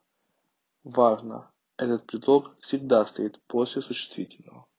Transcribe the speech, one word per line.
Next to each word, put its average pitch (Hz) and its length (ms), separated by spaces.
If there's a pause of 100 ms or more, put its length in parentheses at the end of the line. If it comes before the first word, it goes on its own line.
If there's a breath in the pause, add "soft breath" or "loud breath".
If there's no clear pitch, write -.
(840)
Важно, 117 680 (240)
этот 120 300
предлог 139 520
всегда 131 460
стоит - 420
после 120 340
существительного. - 880 (120)